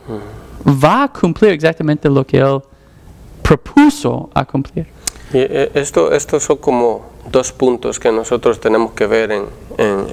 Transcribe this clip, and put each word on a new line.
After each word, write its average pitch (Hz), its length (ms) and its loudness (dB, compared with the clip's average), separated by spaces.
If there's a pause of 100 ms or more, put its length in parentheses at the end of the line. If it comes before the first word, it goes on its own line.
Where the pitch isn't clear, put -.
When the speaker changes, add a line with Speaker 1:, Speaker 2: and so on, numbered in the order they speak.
Speaker 1:
Ujú. 110 760 -4
Speaker 2:
Va 208 200 4
a 277 80 0
cumplir 190 400 2
exactamente 156 580 0
lo 139 160 2
que - 120 0
Él 135 240 2 (840)
propuso - 880 2
a 135 120 0
cumplir. 156 420 -6 (460)
Speaker 1:
Y, 135 60 2
eh, 139 360 0
esto, 147 360 0
estos 147 320 -2
son 135 140 0
como 120 500 -2 (240)
dos 127 200 0
puntos 120 480 -2
que 120 120 2
nosotros 110 480 -2
tenemos 110 340 0
que 107 120 -2
ver 110 260 0
en, 101 140 -4 (320)
en, 101 360 0